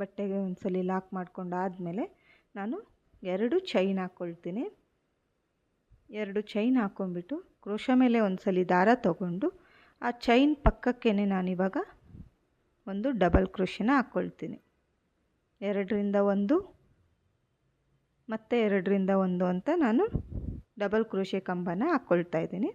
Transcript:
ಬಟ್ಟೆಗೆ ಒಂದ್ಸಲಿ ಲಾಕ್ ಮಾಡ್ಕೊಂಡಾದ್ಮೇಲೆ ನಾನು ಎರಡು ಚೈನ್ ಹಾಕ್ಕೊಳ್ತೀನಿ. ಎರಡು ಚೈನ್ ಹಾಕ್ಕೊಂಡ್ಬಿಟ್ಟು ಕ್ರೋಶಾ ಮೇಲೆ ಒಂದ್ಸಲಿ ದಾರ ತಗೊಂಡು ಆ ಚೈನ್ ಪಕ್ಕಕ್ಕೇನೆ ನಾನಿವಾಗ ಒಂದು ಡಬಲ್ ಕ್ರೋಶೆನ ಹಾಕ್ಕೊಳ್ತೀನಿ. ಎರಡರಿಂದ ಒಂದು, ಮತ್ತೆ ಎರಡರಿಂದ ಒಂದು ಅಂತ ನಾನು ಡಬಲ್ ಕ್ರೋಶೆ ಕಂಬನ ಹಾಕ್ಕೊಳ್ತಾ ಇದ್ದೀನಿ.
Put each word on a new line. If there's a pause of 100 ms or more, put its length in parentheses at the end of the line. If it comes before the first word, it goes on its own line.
ಬಟ್ಟೆಗೆ
ಒಂದ್ಸಲಿ
ಲಾಕ್
ಮಾಡ್ಕೊಂಡಾದ್ಮೇಲೆ (540)
ನಾನು (560)
ಎರಡು (160)
ಚೈನ್
ಹಾಕ್ಕೊಳ್ತೀನಿ. (1600)
ಎರಡು (120)
ಚೈನ್
ಹಾಕ್ಕೊಂಡ್ಬಿಟ್ಟು (280)
ಕ್ರೋಶಾ
ಮೇಲೆ (100)
ಒಂದ್ಸಲಿ
ದಾರ (200)
ತಗೊಂಡು (520)
ಆ (180)
ಚೈನ್ (100)
ಪಕ್ಕಕ್ಕೇನೆ (100)
ನಾನಿವಾಗ (1120)
ಒಂದು (140)
ಡಬಲ್
ಕ್ರೋಶೆನ
ಹಾಕ್ಕೊಳ್ತೀನಿ. (1120)
ಎರಡರಿಂದ (140)
ಒಂದು, (1700)
ಮತ್ತೆ (100)
ಎರಡರಿಂದ (120)
ಒಂದು
ಅಂತ (140)
ನಾನು (760)
ಡಬಲ್
ಕ್ರೋಶೆ (100)
ಕಂಬನ
ಹಾಕ್ಕೊಳ್ತಾ
ಇದ್ದೀನಿ.